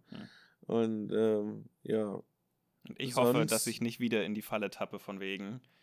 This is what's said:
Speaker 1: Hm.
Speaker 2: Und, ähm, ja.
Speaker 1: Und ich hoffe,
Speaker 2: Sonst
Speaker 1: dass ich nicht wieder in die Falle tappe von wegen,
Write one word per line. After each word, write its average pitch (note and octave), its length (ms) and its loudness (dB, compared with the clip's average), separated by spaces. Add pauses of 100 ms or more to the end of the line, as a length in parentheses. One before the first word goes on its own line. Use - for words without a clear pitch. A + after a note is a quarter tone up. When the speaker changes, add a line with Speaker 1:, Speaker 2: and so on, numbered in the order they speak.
Speaker 1:
Hm. - 220 -14 (320)
Speaker 2:
Und, A2 500 0
ähm, G#2+ 580 0 (140)
ja. A2 220 0
Speaker 1:
Und G2 180 -6 (720)
ich B2 200 -2
hoffe, B2 160 8
Speaker 2:
Sonst A#2 180 4
Speaker 1:
dass A2 160 2
ich A2+ 140 -4
nicht A#2 180 -2
wieder A2+ 240 2
in G#2 100 -2
die G#2+ 80 -4
Falle G#2+ 280 -2
tappe - 300 -8
von G2 200 -12
wegen, G2 400 -6 (240)